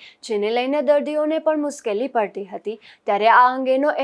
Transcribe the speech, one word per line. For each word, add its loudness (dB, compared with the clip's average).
જેને -2
લઈને -2
દર્દીઓને -2
પણ 0
મુશ્કેલી -6
પડતી -4
હતી. -10
ત્યારે 4
આ 8
અંગેનો 0